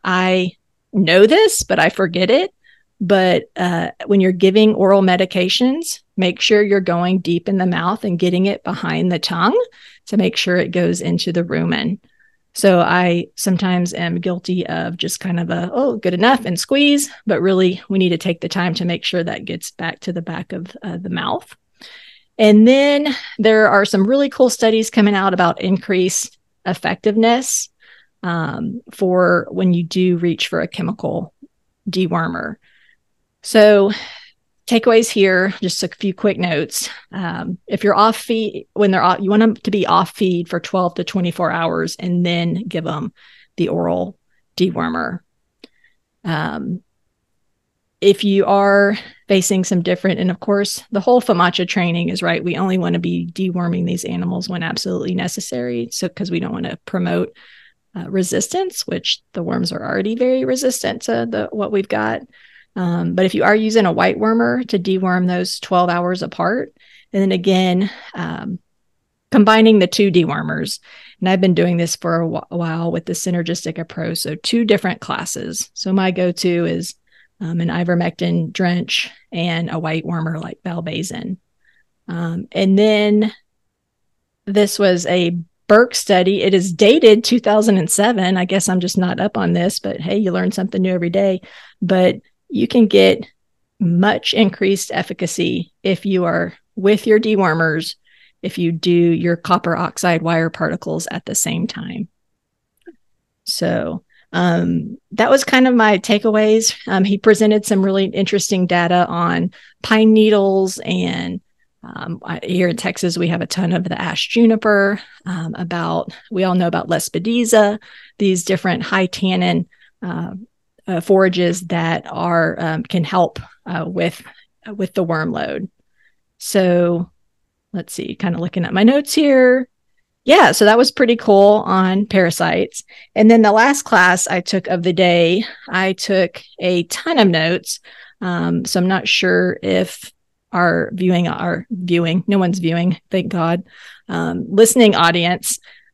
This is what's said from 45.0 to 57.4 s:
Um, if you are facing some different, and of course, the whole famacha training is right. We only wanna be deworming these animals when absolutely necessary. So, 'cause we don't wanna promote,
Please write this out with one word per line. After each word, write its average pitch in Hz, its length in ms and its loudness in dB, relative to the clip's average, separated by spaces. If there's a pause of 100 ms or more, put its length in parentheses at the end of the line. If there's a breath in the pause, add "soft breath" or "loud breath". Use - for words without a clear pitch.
Um, 156 580 -6 (1200)
if 196 220 2
you 196 220 2
are 202 520 4 (300 loud breath)
facing 190 360 2
some 180 200 -2
different, 180 360 -2
and 180 120 0
of 175 80 -6
course, 202 520 -4
the 202 80 -2
whole 240 220 4
famacha 180 460 0
training 170 420 -2
is 185 140 -6
right. 170 200 -2
We 180 140 -4
only 185 220 -2
wanna 175 180 -2
be 175 340 -4
deworming 175 540 -4
these 175 200 -4
animals 180 440 -6
when 170 140 -6
absolutely 180 500 -6
necessary. 123 800 -6
So, 180 180 -6
'cause 185 220 -10
we 170 80 -4
don't - 140 -8
wanna - 320 -8
promote, 175 520 -4 (580 soft breath)